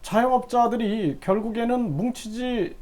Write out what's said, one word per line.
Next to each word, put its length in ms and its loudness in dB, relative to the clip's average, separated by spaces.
자영업자들이 1160 2
결국에는 760 0
뭉치지 840 -4